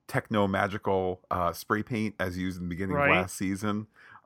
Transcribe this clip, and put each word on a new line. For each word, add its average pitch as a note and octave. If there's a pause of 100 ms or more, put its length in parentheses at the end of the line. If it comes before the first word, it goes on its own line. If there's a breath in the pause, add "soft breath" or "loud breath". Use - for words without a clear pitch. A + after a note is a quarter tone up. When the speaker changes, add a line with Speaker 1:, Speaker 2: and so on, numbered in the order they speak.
Speaker 1:
techno-magical, G2 (100)
uh, F2
spray G#2+
paint G#2+
as F#2
used F#2
in F2
the F2+
beginning F#2
Speaker 2:
Right. C#3+
Speaker 1:
of D3
last F#2
season, G#2 (400 loud breath)